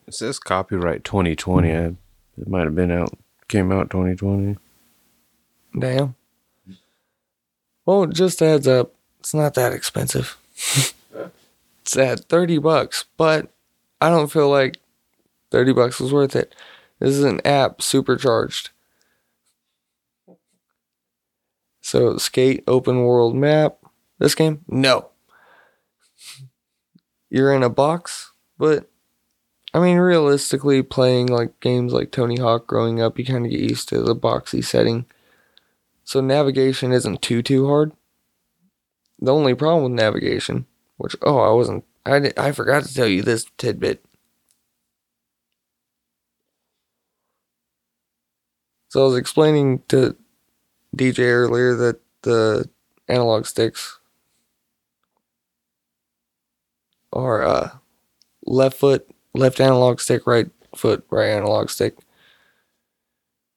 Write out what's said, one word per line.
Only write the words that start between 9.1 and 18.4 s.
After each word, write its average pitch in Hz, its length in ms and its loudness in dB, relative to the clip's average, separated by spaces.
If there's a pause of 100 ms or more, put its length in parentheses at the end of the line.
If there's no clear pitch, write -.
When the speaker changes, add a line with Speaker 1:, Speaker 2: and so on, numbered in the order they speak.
Speaker 2:
it's - 140 -10
not 147 200 0
that 123 200 0
expensive. - 640 -6 (380)
<laughs> 139 200 -2 (880)
It's - 140 -6
at 127 240 2
thirty 170 360 0
bucks, 147 480 -2 (120)
but 156 320 0 (500)
I 151 100 2
don't 156 220 2
feel 147 180 2
like 135 280 0 (720)
thirty 123 240 4
bucks 123 260 0
was 131 140 -4
worth 139 220 0
it. - 180 -4 (460)
This 135 120 0
is 143 120 0
an 120 200 0
app 135 380 0
supercharged. 127 880 -2 (3000)